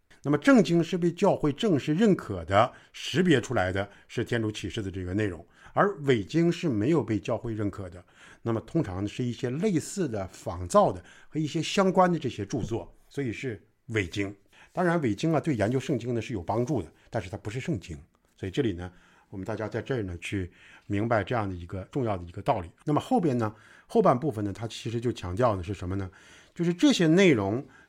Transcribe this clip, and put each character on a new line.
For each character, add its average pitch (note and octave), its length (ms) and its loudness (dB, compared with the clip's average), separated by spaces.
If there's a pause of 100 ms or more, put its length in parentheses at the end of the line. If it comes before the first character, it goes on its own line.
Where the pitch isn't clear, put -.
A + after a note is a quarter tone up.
(220)
那 C#3 80 -4
么 D3 80 4
正 B3+ 240 8
经 E3+ 200 4
是 F3 140 -2
被 F3 140 2
教 E3+ 240 2
会 D3+ 180 0
正 F#3 240 2
式 C#3 160 -2
认 G3 220 6
可 F#2 300 -4
的、 G2 280 4 (200)
识 - 280 -2
别 D#3+ 200 6
出 A2+ 120 -8
来 F#2 200 2
的 G2 180 -2 (160)
是 - 180 -4
天 A#2 160 -2
主 A2 100 -2
启 - 200 -8
示 - 100 -6
的 F#2 80 -6
这 F#2 160 -8
个 F2+ 80 -6
内 G#2+ 140 0
容， E2+ 180 -6 (280)
而 F#3+ 300 2
伪 C3+ 200 4
经 E3 280 2
是 E3+ 180 -2
没 A2 220 0
有 D#3+ 120 4
被 G#2+ 160 -2
教 A2+ 180 -4
会 A2+ 160 -8
认 G#2 160 -4
可 F#2 220 -8
的。 F2 120 -18 (400)
那 A#2 100 -2
么 A2 80 0
通 E3 220 -2
常 G2 240 -4
是 B2+ 180 -4
一 A#2+ 80 -2
些 B2 180 -4
类 E3+ 280 0
似 E3+ 300 -4
的、 G#2 200 -4
仿 F2+ 400 -10
造 F#3+ 240 6
的 F2+ 100 -10 (260)
和 D3 120 -6
一 D#3 80 -2
些 D#3+ 120 -4
相 F#3+ 320 2
关 F3+ 180 6
的 E3+ 60 2
这 C#3 120 -4
些 G#2 180 -6
著 A2+ 160 -2
作， G#2 340 -6 (120)
所 C#3+ 160 -6
以 A#2 80 -4
是 A2 280 -8 (260)
伪 A2 200 0
经。 G2+ 260 -4 (400)
当 F3+ 120 0
然 E3+ 180 2
伪 A#2 100 2
经 D#3+ 200 0
啊， E3+ 80 2
对 D3+ 160 -2
研 G2+ 120 2
究 C3 120 0
圣 B2+ 180 -2
经 A#2+ 160 -4
呢 A2+ 80 -2
是 - 100 -8
有 G#2 80 -4
帮 G#2+ 240 -2
助 C3 160 0
的， E2 100 -10 (200)
但 A#2 100 -4
是 G2+ 80 -14
它 G2+ 80 -10
不 G#2 140 -8
是 G#2+ 80 -8
圣 C3 220 -4
经。 D#2+ 180 -14 (380)
所 G2 120 -8
以 F2+ 40 -8
这 D3 100 -2
里 A2+ 100 0
呢， F2+ 180 -8 (400)
我 G#2 60 -14
们 F#2+ 80 -8
大 G#2+ 120 -6
家 G#2+ 120 -6
在 A2 140 -6
这 C3+ 140 -4
儿 A#2 80 -2
呢 F2+ 140 -8
去 F#2+ 300 -6 (380)
明 G2+ 220 -2
白 A2 160 2
这 B2+ 100 -4
样 G#2+ 140 -2
的 F#2+ 80 -6
一 E2+ 100 -12
个 F#2 240 -10
重 C#3 140 -4
要 G#2 120 -2
的 F2 60 -8
一 F2 80 -12
个 G2+ 100 -14
道 A#2 200 -2
理。 F2 100 -12 (140)
那 D3+ 80 0
么 C#3+ 80 2
后 - 200 0
边 D3 160 2
呢， A2 160 0 (360)
后 A#3 120 2
半 E3+ 180 6
部 D3 120 -2
分 G#2+ 140 -4
呢， G2+ 80 -2
它 A2+ 160 -8
其 - 200 -10
实 A2+ 120 -4
就 A#2 120 -2
强 F2+ 220 -8
调 A2 220 2
的 F#2 60 -6
是 F#2+ 120 -6
什 F2+ 140 -8
么 F#2 80 -4
呢？ G2 120 -6 (460)
就 F3 100 -2
是 F3 100 2
这 C4+ 180 4
些 F3+ 140 4
内 F3+ 260 8
容， G#2+ 320 0 (240)